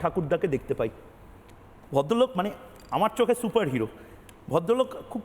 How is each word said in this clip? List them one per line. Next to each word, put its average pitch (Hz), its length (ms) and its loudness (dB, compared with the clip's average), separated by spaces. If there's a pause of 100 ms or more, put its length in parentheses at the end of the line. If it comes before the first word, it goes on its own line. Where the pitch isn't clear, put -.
ঠাকুরদাকে 165 480 0
দেখতে 135 260 -2
পাই। 117 140 -2 (1040)
ভদ্রলোক 214 440 2
মানে 190 140 0 (400)
আমার 190 260 2
চোখে 233 180 4
সুপারহিরো। 147 520 0 (640)
ভদ্রলোক 220 400 2 (220)
খুব 220 140 -8